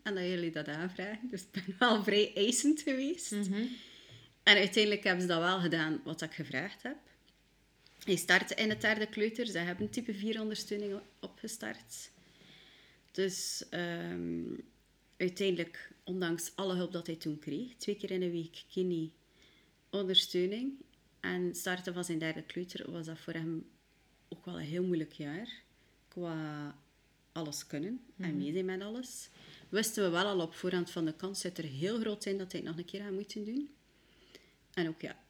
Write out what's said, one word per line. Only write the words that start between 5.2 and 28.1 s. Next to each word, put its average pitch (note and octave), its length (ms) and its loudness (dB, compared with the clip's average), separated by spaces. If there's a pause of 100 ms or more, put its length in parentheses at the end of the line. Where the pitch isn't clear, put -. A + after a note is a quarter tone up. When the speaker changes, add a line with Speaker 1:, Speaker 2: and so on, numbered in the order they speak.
Speaker 1:
ze F3+ 60 2
dat E3+ 120 4
wel F3+ 200 4
gedaan D#3+ 440 2
wat D#3+ 180 -6
ik D#3+ 100 -4
gevraagd D3+ 520 -6
heb. C#4 140 -6 (1080)
Hij G3 120 4
startte F3+ 400 4
in A3 140 4
het G#3+ 120 0
derde G#3+ 260 4
kleuter. A3 380 0
Ze G3 120 -2
hebben F3+ 320 -2
type A3+ 240 -4
vier A3 280 -2
ondersteuning G#3 520 -4
o-, G3+ 100 -6 (160)
opgestart. - 920 -10 (1000)
Dus, - 580 -2
ehm, E3+ 720 -4 (760)
uiteindelijk, F3+ 760 0 (120)
ondanks F3 520 -2
alle F#3 200 0
hulp F3+ 160 0
dat E3+ 160 -6
hij E3 80 -4
toen D3+ 240 -4
kreeg, F#3 380 -6
twee - 180 -2
keer G3 160 -6
in F#3 100 0
een F3+ 100 0
week E3 400 -6
kine F3 380 0 (800)
ondersteuning. G3 840 2 (460)
En F3+ 360 0
starten F3+ 380 -2
van F3+ 100 -2
zijn E3+ 160 -2
derde D#3+ 240 -2
kleuter - 480 -8
was E3+ 140 -6
dat D#3+ 140 -10
voor - 140 -8
hem E3 320 -4 (640)
ook - 160 -12
wel F3 140 -8
een D#3+ 60 -6
heel E3+ 180 0
moeilijk E3 300 0
jaar. D3+ 360 -8 (580)
Qua D3+ 680 -6 (540)
alles D3+ 360 -6
kunnen F#3 340 -4 (160)